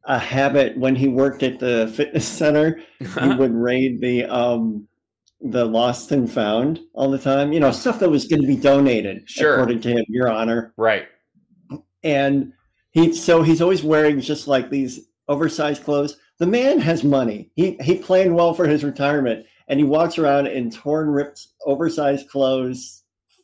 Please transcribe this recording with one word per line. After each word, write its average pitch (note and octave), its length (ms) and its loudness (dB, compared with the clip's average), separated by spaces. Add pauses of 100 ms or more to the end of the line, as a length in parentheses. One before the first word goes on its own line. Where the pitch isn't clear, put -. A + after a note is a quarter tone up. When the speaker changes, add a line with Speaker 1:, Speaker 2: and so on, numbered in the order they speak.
Speaker 1:
a C3+ 140 -2
habit C3+ 580 2
when C3 180 2
he C3+ 120 2
worked C3+ 360 2
at B2+ 160 -2
the A#2 360 0
fitness - 320 -2
center. D3+ 540 2 (180)
He A#2+ 60 -12
Speaker 2:
<laughs> C3 300 0
Speaker 1:
would B2+ 180 2
raid B2 480 0
the, B2 240 -2
um, A#2 640 -2 (540)
the A#2+ 240 -2
lost A#2 460 -2
and B2+ 200 0
found A#2+ 480 -2 (140)
all C3+ 180 -2
the C3+ 80 -2
time. C#3+ 340 0
You E3 60 0
know, C3+ 120 4
stuff A3+ 280 -4
that F#3 100 2
was D3 180 0
gonna D3 200 0
be C3+ 100 2
donated, C3 720 2
Speaker 2:
Sure. D3+ 260 0
Speaker 1:
according A#2+ 260 0
to A2+ 100 -4
him, A#2 180 0
Your B2 220 0
Honor. A2+ 460 -4
Speaker 2:
Right. A2 300 0 (960)
Speaker 1:
And C#3 500 0 (380)
he, E3 220 4
so E3 300 2
he's D#3+ 180 4
always F3 220 2
wearing D3+ 360 2
just, C#3+ 280 -6
like, C3 220 0
these C3+ 380 -6 (200)
oversized D3 560 -2
clothes. C#3+ 340 -2 (220)
The E3+ 80 0
man B3+ 320 2
has E3 240 0
money. B2+ 520 0
He, F3 260 0
he D#3+ 160 2
planned F#3 380 2
well E3+ 180 4
for E3+ 140 0
his D3 160 2
retirement, C#3 640 -2 (220)
and C#3 120 -2
he D3+ 60 4
walks D#3+ 320 0
around C#3+ 300 2
in A#2 220 -6
torn, D3+ 400 -4
ripped, C#3+ 380 -4 (180)
oversized C#3+ 640 -2
clothes C3 760 -4 (400)